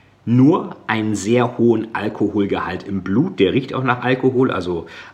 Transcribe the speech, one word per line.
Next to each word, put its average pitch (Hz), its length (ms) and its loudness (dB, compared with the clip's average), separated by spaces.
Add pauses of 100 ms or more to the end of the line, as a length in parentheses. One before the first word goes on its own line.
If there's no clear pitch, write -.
(260)
Nur 143 500 4 (120)
einen 107 280 -2
sehr 117 420 0
hohen 113 380 2
Alkoholgehalt 98 880 -2
im 98 200 -6
Blut. 98 360 0
Der 90 140 4
riecht 135 200 -2
auch 131 100 -4
nach 123 200 -2
Alkohol, 127 480 2
also 87 360 -4 (260)